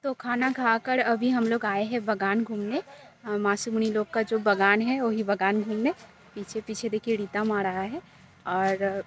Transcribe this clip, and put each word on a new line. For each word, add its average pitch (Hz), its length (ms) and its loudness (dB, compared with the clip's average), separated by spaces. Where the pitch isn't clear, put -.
खाना 247 380 -2
खाकर 254 480 0
अभी 233 300 2
हम 247 140 2
लोग 233 220 0
आए 202 180 0
हैं 226 220 -4
बगान 202 360 0
घूमने। 220 400 -4
अ, 208 140 -4
मासी 202 320 0
मुनि 220 200 0
लोग 214 200 -2
का 226 120 -2
जो 220 180 -2
बगान 202 420 4
है, 262 180 0
वही 226 240 0
बगान 196 380 2
घूमने। 220 300 0
पीछे, 208 260 -8
पीछे 220 280 -8
देखिए, 214 280 -2
रीता 202 280 -4
माँ 208 180 2
रहा 190 200 -2
है 233 180 -6
और 190 580 0